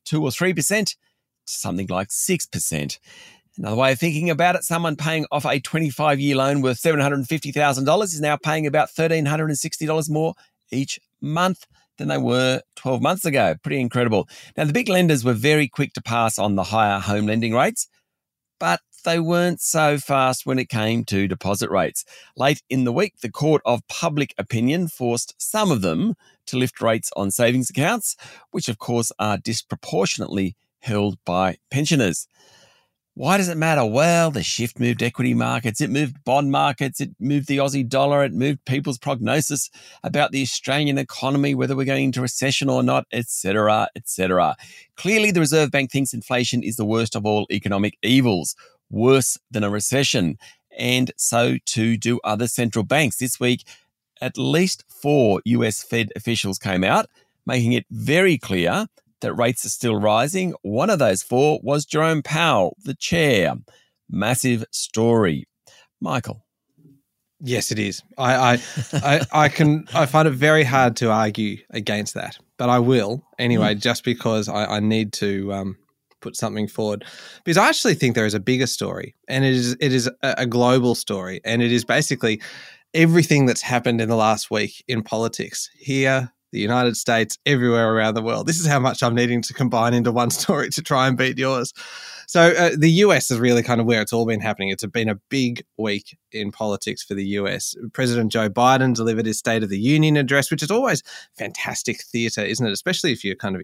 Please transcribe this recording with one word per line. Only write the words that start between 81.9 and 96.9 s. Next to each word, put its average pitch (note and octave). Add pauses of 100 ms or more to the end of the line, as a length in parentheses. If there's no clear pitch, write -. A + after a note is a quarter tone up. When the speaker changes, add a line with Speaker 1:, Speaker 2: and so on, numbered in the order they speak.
Speaker 2:
everything E3
that's A#2+
happened A#2+
in A2
the A2+
last A2
week G#2+
in A#2
politics -
here, C3+ (180)
the A2
United A#2+
States, A2+
everywhere A#2
around A2
the A2
world. A2
This E3
is E3
how C#3+
much B2+
I'm A#2+
needing A#2+
to -
combine A#2+
into A#2+
one A#2+
<laughs> -
story -
to -
try C3
and B2+
beat B2+
yours. C3 (540)
So, E3+
uh, E3+
the D#3
U F#3+
S C#3
is A#2+
really A#2+
kind A#2
of A2+
where A2+
it's G#2+
all A#2
been A2+
happening. G2+
It's G2
been A2
a G2 (100)
big B2 (120)
week G#2 (140)
in G#2
politics G#2